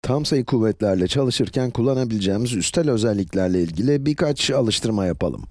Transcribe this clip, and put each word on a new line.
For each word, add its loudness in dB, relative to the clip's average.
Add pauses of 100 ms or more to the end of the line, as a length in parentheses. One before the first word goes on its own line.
Tam -2
sayı 0
kuvvetlerle 0
çalışırken -2
kullanabileceğimiz 0
üstel 0
özelliklerle 2
ilgili 0
birkaç 0
alıştırma 0
yapalım. -2